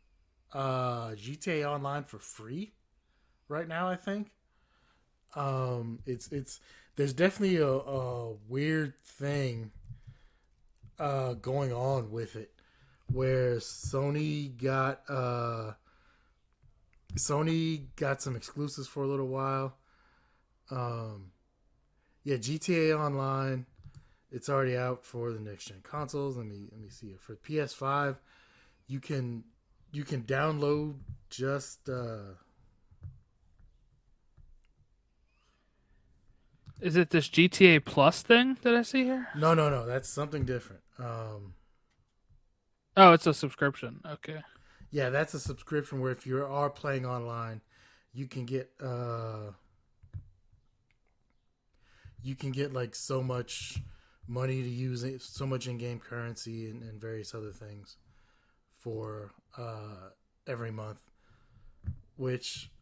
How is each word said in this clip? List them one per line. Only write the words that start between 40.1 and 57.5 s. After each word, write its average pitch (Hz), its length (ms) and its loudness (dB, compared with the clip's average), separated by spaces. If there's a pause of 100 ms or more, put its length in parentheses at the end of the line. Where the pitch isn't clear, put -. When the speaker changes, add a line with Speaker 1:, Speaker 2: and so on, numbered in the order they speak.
Speaker 1:
different. 123 360 -6 (160)
Um, 110 560 -8 (1400)
Speaker 2:
Oh, 190 160 12
it's 165 140 8
a 156 80 6
subscription. 143 720 -2
Okay. 156 380 -10 (480)
Speaker 1:
Yeah, 135 200 0
that's 147 220 0
a 147 80 -6
subscription 143 600 -4
where 127 100 0
if 123 160 -6
you 131 180 0
are 139 240 0
playing 135 380 -4
online, 117 540 -6 (520)
you 131 140 -10
can 127 180 -8
get, 131 260 -4 (120)
uh, 117 720 -6 (2750)
you 131 120 -6
can 139 160 -6
get, 135 240 -2
like, 123 200 -4
so 131 280 -2
much - 560 -4 (480)
money 131 360 -2
to 123 60 -4
use 123 360 -4
it, 131 180 -6
so - 240 -8
much 127 200 -2
in-game 120 320 -6
currency 113 720 -8
and, 117 120 -12
and 107 180 -14
various 110 340 -8
other 107 180 -10